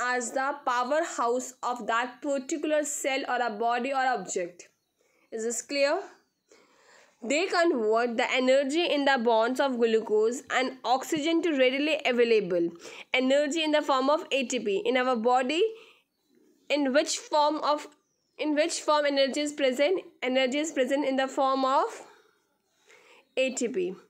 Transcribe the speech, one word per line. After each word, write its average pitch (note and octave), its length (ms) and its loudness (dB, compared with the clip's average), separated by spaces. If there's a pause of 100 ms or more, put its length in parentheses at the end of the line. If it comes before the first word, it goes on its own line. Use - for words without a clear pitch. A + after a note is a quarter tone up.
as B3 280 -4
the C4+ 220 -2 (100)
powerhouse B3+ 1000 -2
of A#3+ 240 -6
that A#3+ 340 -2
particular D4+ 600 -2
cell C#4+ 440 -4
or B3 140 -2
a A#3+ 80 -2
body A#3 420 -2
or C4 140 0
object. F#3 640 -6 (600)
Is A3+ 140 -6
this A#3 180 -6
clear? C#4+ 360 0 (1200)
They D4 240 0
convert A#3+ 680 2
the B3 140 0
energy C4+ 540 2
in C#4+ 200 0
the C4+ 120 4
bonds A#3 420 2
of C4+ 180 0
glucose A3 760 2
and B3+ 340 -2
oxygen D4+ 560 0
to E4 160 0
readily C#4 480 2
available G#3+ 640 2 (440)
energy C#4 500 2
in D#4 80 0
the D4+ 100 4
form C4+ 280 2
of D#4 220 2
A C4+ 140 0
T B3+ 140 -2
P. G3 260 -2
In B3 100 2
our B3+ 200 2
body, B3+ 480 2 (1080)
in C#4 240 0
which D#4+ 240 2
form D4+ 460 0
of, D4 240 0 (500)
in D4+ 160 -2
which D#4 260 0
form D4 260 2
energy C#4 360 0
is D4 120 -4
present? C#4+ 480 0 (200)
Energy C4 380 0
is D#4 120 -4
present C4+ 340 0
in C4+ 100 0
the C4+ 120 0
form C4+ 380 0
of D#4 400 0 (1300)
A C4 180 0
T A#3+ 140 -2
P. F#3 280 -4 (140)